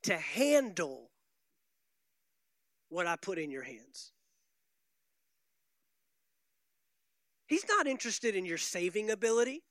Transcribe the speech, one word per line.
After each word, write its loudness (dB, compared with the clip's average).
to 0
handle 2
what -2
I 2
put -6
in -4
your -8
hands. -16
He's 0
not 4
interested 0
in 0
your -4
saving -2
ability. 2